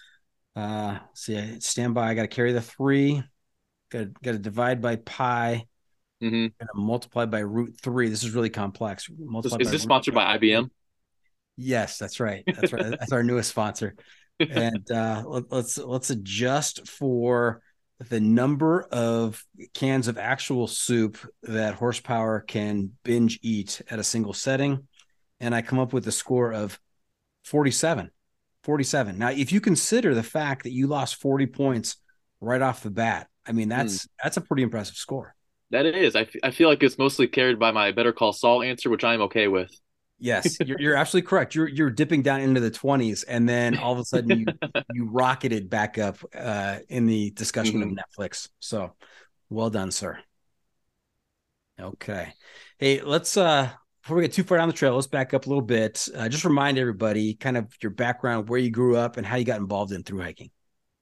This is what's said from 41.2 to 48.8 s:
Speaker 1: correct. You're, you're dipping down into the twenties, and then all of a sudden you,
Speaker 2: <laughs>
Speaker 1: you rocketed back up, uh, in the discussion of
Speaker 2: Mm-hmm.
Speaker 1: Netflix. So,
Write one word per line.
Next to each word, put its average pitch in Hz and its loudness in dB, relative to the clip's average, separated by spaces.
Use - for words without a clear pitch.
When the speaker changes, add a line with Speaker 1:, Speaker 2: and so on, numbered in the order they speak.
Speaker 1:
correct. 165 2
You're, 160 2
you're 143 2
dipping 147 2
down 135 2
into 135 4
the 113 0
twenties, 123 0
and 120 2
then 120 2
all 123 -2
of 123 -2
a 123 -4
sudden 117 0
you, 113 -2
Speaker 2:
<laughs> - -6
Speaker 1:
you 120 -4
rocketed 123 0
back 107 -2
up, 101 -2
uh, 101 -4
in 123 0
the 107 2
discussion 110 -2
of 95 -2
Speaker 2:
Mm-hmm. 98 -8
Speaker 1:
Netflix. - -10
So, 98 -8